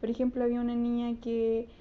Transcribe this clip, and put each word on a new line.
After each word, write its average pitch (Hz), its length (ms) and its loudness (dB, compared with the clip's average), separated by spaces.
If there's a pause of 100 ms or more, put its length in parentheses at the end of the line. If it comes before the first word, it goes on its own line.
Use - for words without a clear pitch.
Por 220 100 -2
ejemplo, 247 340 0
había 240 160 2
una 240 140 0
niña 240 460 0
que 226 480 0 (120)